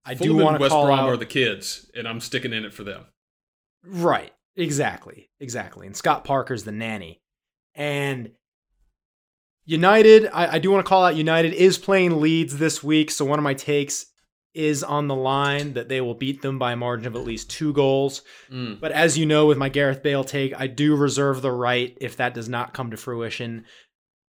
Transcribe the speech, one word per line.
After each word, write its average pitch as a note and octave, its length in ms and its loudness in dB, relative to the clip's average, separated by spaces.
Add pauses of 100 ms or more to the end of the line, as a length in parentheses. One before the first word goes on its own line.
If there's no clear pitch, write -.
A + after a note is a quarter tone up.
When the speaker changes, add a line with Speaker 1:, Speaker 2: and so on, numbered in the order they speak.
Speaker 1:
I B2+ 120 -12
Speaker 2:
Fulham D#3 220 2
Speaker 1:
do D#3+ 60 6
wanna D#3 120 4
Speaker 2:
and C#3+ 60 0
West C#3 100 4
Speaker 1:
call D3 160 4
Speaker 2:
Brom C#3 140 4
Speaker 1:
out C3+ 80 0
Speaker 2:
are B2 80 0
the A2+ 100 -8
kids, A2+ 680 -4
and A#2 120 -10
I'm A2+ 120 -8
sticking A#2+ 340 -8
in A2 120 -6
it G#2 80 -14
for G#2+ 100 -16
them. G2 200 -14 (840)
Speaker 1:
Right. E3+ 460 -2 (240)
Exactly. C#3+ 760 -6 (100)
Exactly. A2 460 -12
And G2 100 -16
Scott D3 280 -2
Parker's B2+ 400 -4
the G#2 80 -12
nanny. G#2+ 500 -10 (540)
And C#3 560 -6 (1300)
United, G#3+ 680 8
I, E3 220 0
I E3 40 2
do F#3 120 2
wanna G3 120 4
call F#3 220 4
out E3 100 4
United D#3+ 380 2
is F#3 240 4
playing F3+ 420 2
Leeds D#3+ 380 0
this D#3 260 -2
week, D3+ 280 2
so - 120 -2
one D3 160 0
of D3 40 0
my C#3 100 0
takes C#3+ 540 -4 (460)
is D3+ 300 -2
on D3 240 -2
the C3+ 80 -2
line C#3+ 580 -2
that A#2+ 160 -8
they C3 120 -2
will A#2+ 120 -4
beat C3+ 280 -6
them C3+ 180 -6
by B2 140 -2
a - 20 -6
margin A#2+ 320 -6
of A#2 80 -10
at B2+ 100 -8
least A2+ 240 -10
two D3+ 240 -4
goals. C#3 480 0 (300)
Speaker 2:
Mm. A#2+ 280 -10
Speaker 1:
But D#3 120 -6
as D3+ 260 2
you D#3+ 80 0
know, D3+ 220 4
with C#3+ 100 4
my C3+ 120 -2
Gareth C#3 340 -2
Bale C#3+ 200 0
take, C3+ 360 -4
I C3 80 -4
do D3 280 2
reserve C#3 460 0
the B2+ 100 -2
right, B2 480 -2
if - 180 -10
that B2 180 -2
does A2+ 140 -10
not A#2+ 240 -6
come A#2+ 180 -8
to A2 60 -12
fruition, A#2 680 -10 (680)